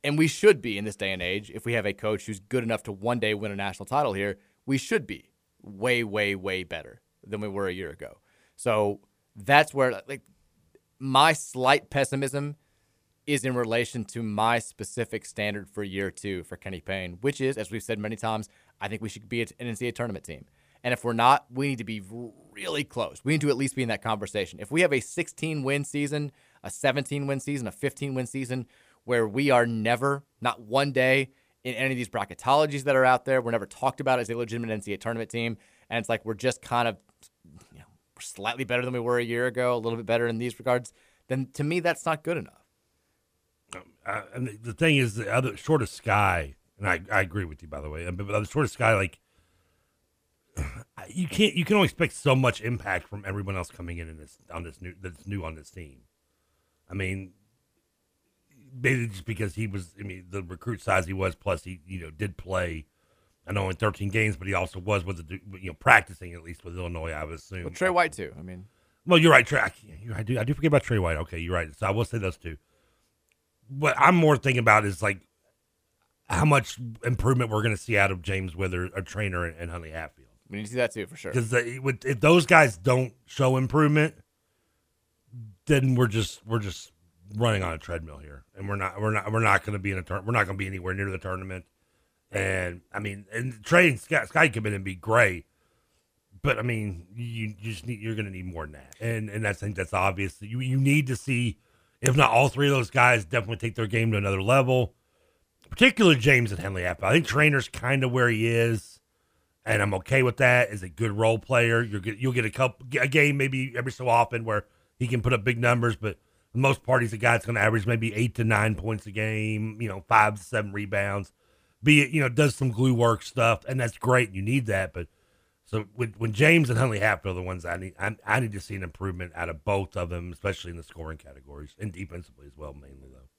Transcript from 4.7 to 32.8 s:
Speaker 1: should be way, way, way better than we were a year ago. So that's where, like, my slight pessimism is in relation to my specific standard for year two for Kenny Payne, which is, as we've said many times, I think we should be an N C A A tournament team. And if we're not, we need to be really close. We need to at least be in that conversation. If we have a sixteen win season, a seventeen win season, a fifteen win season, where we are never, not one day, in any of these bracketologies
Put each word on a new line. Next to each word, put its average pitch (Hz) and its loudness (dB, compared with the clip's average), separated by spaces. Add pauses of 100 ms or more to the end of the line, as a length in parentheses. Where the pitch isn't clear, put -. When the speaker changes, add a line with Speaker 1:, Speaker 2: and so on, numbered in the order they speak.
Speaker 1:
should 143 -2
be - -14 (320)
way, 117 -4
way, 101 -2
way 92 -6
better 78 -14 (220)
than 104 -10
we 107 -6
were 98 -4
a 90 -4
year 90 -8
ago. - -16 (380)
So 107 0 (380)
that's 143 4
where, 127 0
like, 135 -10 (760)
my 135 4
slight 131 2
pessimism 139 -2 (720)
is 139 0
in 127 0
relation 117 -2
to 117 -8
my 110 2
specific - -8
standard 104 -6
for 104 -6
year 95 -4
two 92 -8
for 90 -14
Kenny 95 -10
Payne, 92 -8
which 135 -2
is, 135 0
as 104 -8
we've 107 -6
said 107 -6
many 107 -6
times, 110 -6 (320)
I 101 -6
think 107 -8
we 110 -6
should 101 -14
be 117 -4
an 110 -4 (120)
N 120 -8
C 123 -6
A 120 -2
A - -12
tournament 110 -8
team. 71 -16 (360)
And 123 -2
if 120 -4
we're 117 -2
not, 120 4
we 135 -4
need 131 -4
to 113 -8
be 107 -8 (480)
really 147 -6
close. 101 -6
We 143 0
need 156 2
to 147 2
at 127 2
least 135 -4
be 127 -2
in 117 -2
that 107 -2
conversation. 104 -4
If - -10
we 165 2
have 165 4
a 135 2
sixteen 156 -4
win 139 0
season, 147 -4 (320)
a - -10
seventeen 139 -2
win 139 -2
season, 135 -4
a - -8
fifteen 139 -6
win 127 -4
season, 127 -6 (380)
where 120 2
we 135 0
are 120 6
never, 117 0 (180)
not 117 -2
one 131 0
day, 131 4 (340)
in 127 -6
any 131 -2
of 127 -2
these 120 -4
bracketologies 143 0